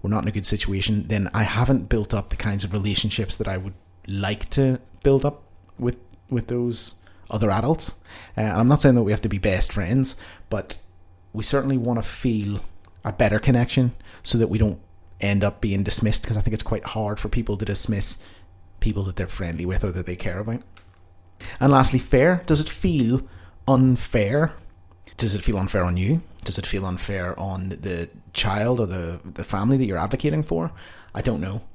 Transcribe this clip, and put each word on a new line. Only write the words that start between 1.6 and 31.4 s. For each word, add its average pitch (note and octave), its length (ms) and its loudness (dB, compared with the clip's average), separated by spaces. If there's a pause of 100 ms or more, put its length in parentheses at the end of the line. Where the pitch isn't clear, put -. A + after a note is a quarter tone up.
built G#2+ 240 0
up G2+ 160 -2
the - 60 0
kinds G2+ 280 -4
of F#2 100 -6
relationships G#2 640 -2
that G#2+ 120 -4
I F#2+ 100 -4
would F#2+ 180 -10 (320)
like G2 440 -4
to C3 300 2 (220)
build C#3 200 4
up D3 200 -4 (340)
with, B2 200 -2 (320)
with A#2 180 -2
those A#2+ 480 -4 (340)
other G#2+ 220 0
adults. B2 480 -2 (360)
Uh, G#2+ 60 -2
and G#2+ 180 0
I'm A#2+ 80 6
not D3 140 6
saying C3+ 140 8
that A#2+ 80 4
we G2+ 80 2
have G#2 100 0
to A2 80 -2
be G2+ 80 -2
best G2 340 2
friends, A#2 440 0 (340)
but - 320 -4 (500)
we A2 120 -6
certainly C3+ 340 0
want A#2 240 0
to - 80 -4
feel G#2 520 -2 (440)
a F#2 80 -4
better G#2 240 2
connection A#2+ 560 4 (300)
so - 160 2
that A2+ 100 4
we G#2+ 80 0
don't G#2+ 220 2 (420)
end G2+ 220 2
up G2+ 180 -2
being G2 220 0
dismissed, - 420 2
'cause G#2+ 120 -2
I G#2+ 40 0
think G#2+ 140 2
it's - 80 -4
quite - 240 -4
hard G#2+ 320 -4
for G#2+ 100 -4
people A2+ 280 0
to G#2 80 -4
dismiss G2+ 580 -2 (560)
people G#2 240 2
that F#2 140 -4
they're F2+ 100 -2
friendly E2+ 380 -6
with F2+ 180 2
or G2 80 0
that F2 140 -6
they F2+ 100 -6
care F#2 240 -4
about. A2+ 240 -6 (960)
And C3+ 120 6
lastly, C3 280 6
fair. E3+ 460 4
Does D3+ 140 4
it D#3 100 -2
feel C3+ 520 2 (460)
unfair? C3 840 4 (640)
Does G#2 180 0
it F#2+ 80 -4
feel G#2 140 2
unfair F#2+ 260 0
on F2+ 140 0
you? B2 240 2 (220)
Does - 140 -4
it G2+ 80 -6
feel F#2+ 200 -2
unfair F#2 540 -6
on F#2+ 300 -6
the E2+ 400 -6 (240)
child G#2+ 460 0
or A2 60 0
the, F2 400 -6
the E2+ 180 -12
family G#2+ 340 2
that C3 80 2
you're G2 120 -2
advocating D3 460 -2
for? E3 280 -4 (420)
I - 80 -8
don't G#2 200 -2